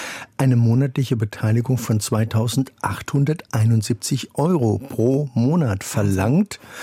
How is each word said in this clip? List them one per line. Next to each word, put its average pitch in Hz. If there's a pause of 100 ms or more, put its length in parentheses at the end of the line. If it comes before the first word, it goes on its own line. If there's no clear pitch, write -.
(380)
eine 127
monatliche 123
Beteiligung 113
von 110
zweitausendachthunderteinundsiebzig 117
Euro 139
pro 135
Monat 120
verlangt. 104 (240)